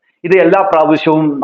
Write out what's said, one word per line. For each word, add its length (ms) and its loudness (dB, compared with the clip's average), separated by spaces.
ഇത് 140 0
എല്ലാ 220 2
പ്രാവശ്യവും 840 0